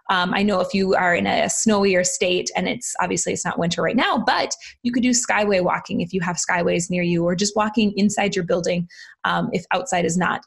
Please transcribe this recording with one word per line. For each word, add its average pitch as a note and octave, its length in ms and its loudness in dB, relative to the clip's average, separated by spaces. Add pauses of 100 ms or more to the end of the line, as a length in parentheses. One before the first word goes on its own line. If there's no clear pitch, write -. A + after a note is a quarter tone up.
Um, F3+ 240 0
I G3 100 2
know G3+ 180 2
if F#3 120 -4
you F#3+ 220 2
are F3 200 2
in G3 120 0
a - 180 2
snowier G3 600 2
state, F3+ 500 -2
and F#3 120 -2
it's, - 340 -6
obviously F3+ 320 -2
it's - 120 -6
not - 140 -6
winter E3+ 220 -2
right E3 140 0
now, D4+ 300 0
but - 300 0 (280)
you A#3+ 80 -2
could A#3+ 120 0
do B3 80 2
skyway G#3 520 2
walking F3 380 -2
if F3 120 -6
you F#3+ 80 -2
have F3 160 -4
skyways F3 520 0
near F3+ 140 0
you, F3 220 2
or F3 100 2
just G3+ 200 0
walking G#3+ 420 2
inside G3+ 380 2
your F#3 100 -2
building, F3 420 0 (360)
um, F3 280 0
if F3 200 -4
outside F3+ 340 0
is E3+ 120 0
not F3 300 0